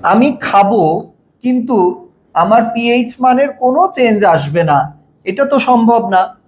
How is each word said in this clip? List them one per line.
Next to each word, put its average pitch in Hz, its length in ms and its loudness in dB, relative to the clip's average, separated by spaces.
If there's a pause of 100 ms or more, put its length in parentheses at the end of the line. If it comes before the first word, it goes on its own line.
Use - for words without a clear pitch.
আমি 240 380 2
খাবো 196 720 0 (300)
কিন্তু 233 680 -2 (240)
আমার 196 280 2 (120)
পিএইচ 233 460 -2
মানের 262 340 0
কোনো 285 400 0
চেঞ্জ 220 300 0
আসবে 160 400 0
না, 143 340 -2 (260)
এটা 196 220 -2
তো 277 140 0
সম্ভব 233 500 2
না। 185 280 -2 (100)